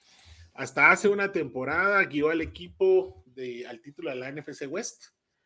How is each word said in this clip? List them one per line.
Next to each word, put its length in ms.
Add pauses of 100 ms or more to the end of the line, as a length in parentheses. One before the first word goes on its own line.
(540)
Hasta 380
hace 160
una 240
temporada 720
guió 260
al 120
equipo 840
de, 400
al 160
título 300
de 60
la 120
N 120
F 120
C 140
West. 380 (400)